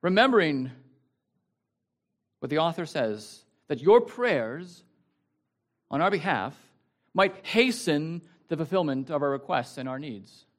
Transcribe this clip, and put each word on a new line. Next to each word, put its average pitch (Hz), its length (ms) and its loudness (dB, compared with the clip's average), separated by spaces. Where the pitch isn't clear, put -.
remembering 180 680 4
what 131 100 -8
the 147 80 0
author 165 280 0
says, 110 580 -6
that 139 120 -4
your 202 220 8
prayers 175 840 -4
on 143 120 -2
our 190 100 2
behalf 151 440 -2
might 190 320 2
hasten 170 760 0
the 165 100 -4
fulfillment 151 520 -2
of 147 120 -2
our 143 80 0
requests 139 480 -4
and 131 100 -10
our 131 120 -8
needs. 110 460 -16